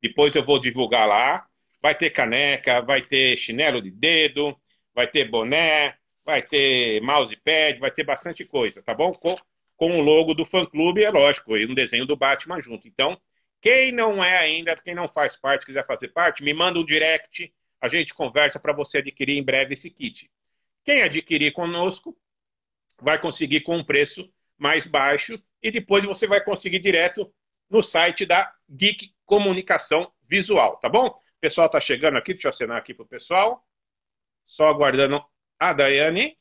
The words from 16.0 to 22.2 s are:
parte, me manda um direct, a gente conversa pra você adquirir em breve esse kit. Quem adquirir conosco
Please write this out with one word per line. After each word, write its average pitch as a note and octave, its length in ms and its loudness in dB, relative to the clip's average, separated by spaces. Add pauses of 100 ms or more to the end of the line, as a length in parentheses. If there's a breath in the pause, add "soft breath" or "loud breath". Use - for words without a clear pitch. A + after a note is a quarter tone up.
parte, E3 340 -2
me D3 100 0
manda E3+ 240 0
um E3 80 -2
direct, D#3 680 -2 (260)
a B2+ 80 -4
gente D3+ 260 -4
conversa C#3+ 460 -2
pra D3+ 140 -4
você C#3+ 240 -6
adquirir C#3 400 -4
em C#3 60 -6
breve C3+ 300 -2
esse - 160 -16
kit. - 400 -14 (540)
Quem C#4+ 180 2
adquirir D3+ 520 -2
conosco F3 600 -6 (880)